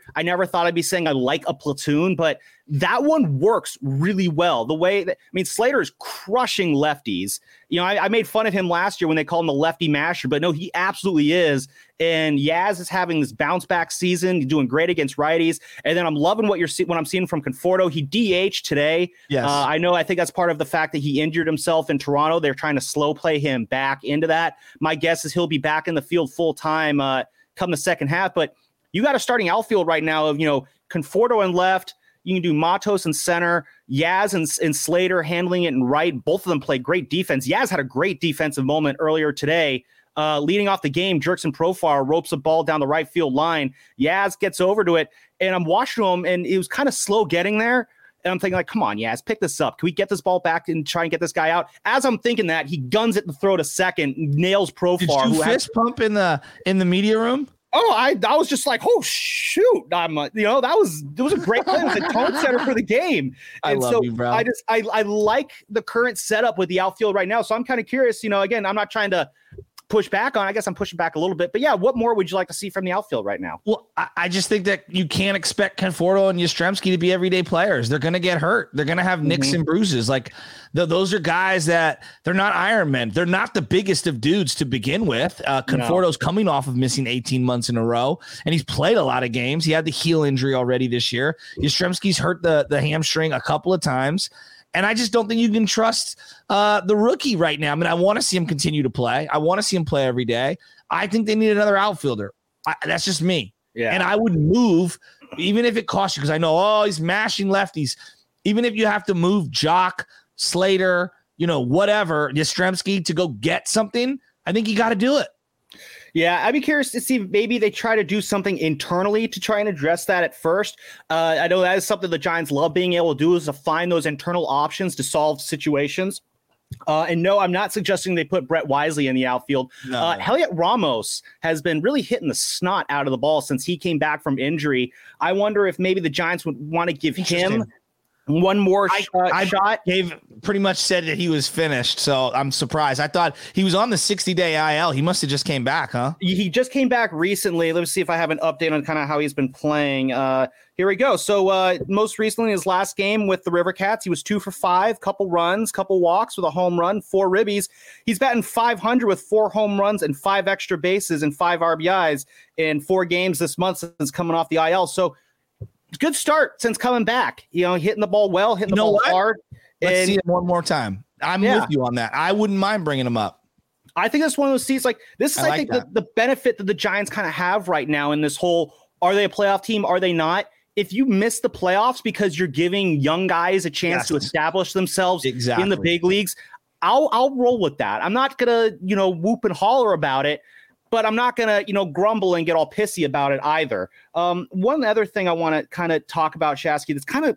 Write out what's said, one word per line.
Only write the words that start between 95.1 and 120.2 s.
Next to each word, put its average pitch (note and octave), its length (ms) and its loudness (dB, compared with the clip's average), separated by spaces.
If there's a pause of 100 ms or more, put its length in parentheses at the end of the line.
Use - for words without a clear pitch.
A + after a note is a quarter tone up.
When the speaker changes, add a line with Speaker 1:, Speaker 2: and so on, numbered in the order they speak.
Speaker 2:
don't A3+ 160 2
think A3+ 140 0
you A#3 80 4
can G#3+ 160 2
trust, - 540 0 (280)
uh, G#3 340 2
the F#3+ 140 2
rookie A#3 400 2
right D#3 240 2
now. D3+ 120 0
I D3 40 0
mean, E3+ 120 0
I E3 80 0
wanna G3 260 2
see - 160 -2
him E3+ 80 0
continue D3+ 380 -2
to B2+ 80 0
play. C3 380 -2
I D3+ 100 0
wanna F3+ 240 2
see - 120 -2
him E3+ 80 0
play C#3+ 220 0
every B2+ 200 0
day. B2 340 -2 (320)
I F3+ 160 -2
think G#3 180 0
they G#3+ 80 0
need A3 160 2
another G#3 260 4
outfielder. C#3+ 600 -2 (320)
I, D#3 80 -2 (100)
that's F3 180 -2
just F3 160 -2
me. D3+ 360 -2 (180)
Speaker 1:
Yeah. A2+ 180 -2
Speaker 2:
And F#3 120 0
I F#3 120 0
would G#3+ 240 2
move, F3+ 600 4 (400)
even G3+ 260 2
if A3+ 100 0
it A3+ 120 -4
costs F#3+ 300 -2
you, D3 40 -6
'cause C#3+ 80 0
I D#3 80 2
know, D#3+ 180 2
"Oh, G#3 280 4
he's G3 180 -2
mashing G3 460 -2
lefties." F#3+ 500 0 (460)
Even G#3 200 2
if A3+ 120 0
you A3 100 2
have G#3 200 0
to G3 100 0
move F3 340 2
Jock, E3+ 560 0 (300)
Slater, F#3 800 0 (240)
you E3+ 100 0
know, D#3 140 2
whatever, D#3+ 720 2
Yastrzemski F#3 720 0
to E3+ 100 -2
go F3 140 0
get C#3 380 -4
something, A#3+ 520 -2 (260)
I F3 60 -4
think G#3+ 160 0
you G#3+ 100 -2
gotta A3+ 160 2
do B3 240 2
it. - 120 -2 (840)
Speaker 1:
Yeah, E3 300 2
I'd A3 100 2
be D4 80 2
curious D4 320 0
to B3+ 80 -4
see C4 160 0
if G3 120 -4
maybe A3 300 2
they G#3 100 2
try A3+ 260 -2
to G#3+ 80 2
do F#3+ 160 -2
something F#3+ 380 -2
internally F3+ 720 0
to - 120 -8
try G#3+ 200 -2
and G#3 100 0
address E3 360 -2
that F3+ 180 2